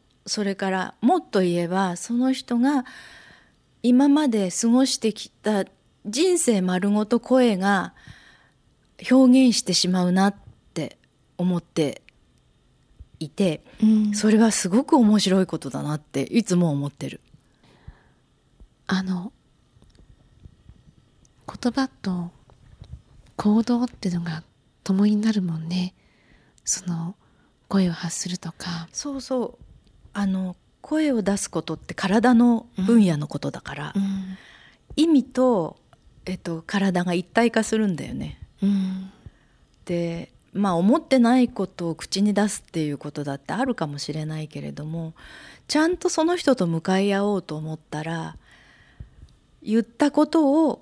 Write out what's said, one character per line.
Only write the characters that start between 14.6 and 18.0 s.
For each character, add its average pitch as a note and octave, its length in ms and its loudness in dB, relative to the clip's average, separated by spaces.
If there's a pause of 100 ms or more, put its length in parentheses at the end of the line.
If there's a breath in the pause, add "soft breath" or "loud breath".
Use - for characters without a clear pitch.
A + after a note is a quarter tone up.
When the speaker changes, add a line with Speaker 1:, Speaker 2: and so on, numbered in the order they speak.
Speaker 1:
ご G#3+ 140 2
く D#4+ 140 4
面 G#3+ 240 6
白 F#3+ 220 2
い F3+ 40 0
こ D#3+ 120 -6
と C#3 120 -10
だ C#3+ 140 -6
な D3 100 -4
っ D3+ 60 -6
て - 220 -4
い - 200 0
つ F3+ 140 -2
も F3 140 2
思 C#3+ 180 -4
っ - 20 -8
て - 180 -10
る。 - 120 -14 (1700 soft breath)